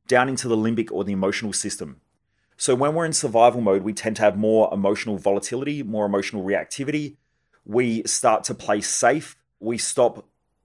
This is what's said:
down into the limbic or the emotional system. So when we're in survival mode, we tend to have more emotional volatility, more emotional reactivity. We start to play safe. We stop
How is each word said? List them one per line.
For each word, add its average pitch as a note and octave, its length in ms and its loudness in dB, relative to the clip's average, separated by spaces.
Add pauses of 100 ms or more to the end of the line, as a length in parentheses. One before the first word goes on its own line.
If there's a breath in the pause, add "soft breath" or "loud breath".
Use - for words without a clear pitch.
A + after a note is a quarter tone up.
down B2+ 220 4
into C3 180 -6
the A2+ 100 2
limbic A2 340 0
or F#2+ 120 -4
the G2 80 -4
emotional G2 420 -2
system. E2 480 -8 (560)
So - 180 0
when C#3+ 180 0
we're E3 120 0
in D#3+ 80 -4
survival A#2+ 480 4
mode, G2 220 2
we G#2 100 -4
tend A2 240 -4
to G#2+ 60 -2
have G2+ 140 4
more A2 360 4
emotional G2+ 440 -2
volatility, B2+ 640 -4
more G#2+ 220 -2
emotional G2+ 380 -2
reactivity. C3+ 760 -4 (480)
We A2+ 380 0
start - 420 2
to A2 100 -4
play G#2 260 -2
safe. - 560 0 (220)
We A2+ 180 -4
stop - 480 0 (400)